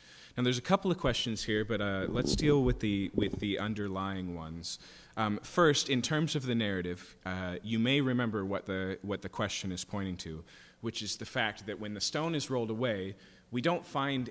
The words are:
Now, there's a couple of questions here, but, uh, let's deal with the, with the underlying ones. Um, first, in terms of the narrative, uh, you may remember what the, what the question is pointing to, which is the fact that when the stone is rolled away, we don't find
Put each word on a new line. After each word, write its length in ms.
Now, 60
there's 160
a 20
couple 300
of 80
questions 440
here, 220
but, 160
uh, 280
let's 260
deal 280
with 160
the, 360
with 240
the 180
underlying 800
ones. 420
Um, 240
first, 480
in 140
terms 320
of 100
the 80
narrative, 600
uh, 380
you 160
may 220
remember 440
what 220
the, 340
what 220
the 60
question 420
is 120
pointing 340
to, 260
which 200
is 140
the 100
fact 400
that 140
when 160
the 60
stone 340
is 160
rolled 180
away, 460
we 120
don't 220
find 480